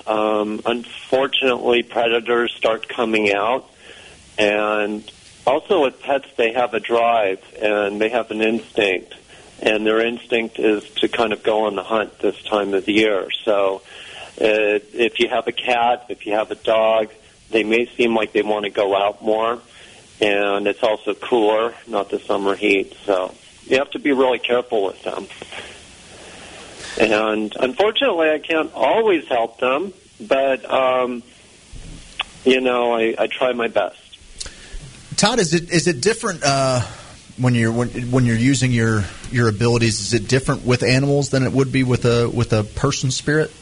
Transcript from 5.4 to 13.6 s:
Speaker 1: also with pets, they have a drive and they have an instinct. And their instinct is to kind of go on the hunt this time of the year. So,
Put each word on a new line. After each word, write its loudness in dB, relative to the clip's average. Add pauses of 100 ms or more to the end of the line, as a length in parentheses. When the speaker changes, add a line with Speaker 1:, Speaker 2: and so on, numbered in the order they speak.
Speaker 1:
also 2
with -2
pets, -2 (100)
they 2
have 0
a -2
drive 2 (220)
and 0
they 2
have -2
an -4
instinct. -2 (460)
And 0
their 2
instinct -4
is 2 (140)
to 0
kind -2
of -8
go 0
on -2
the -4
hunt -4
this -2
time -2
of 0
the -2
year. 2 (160)
So, 0 (600)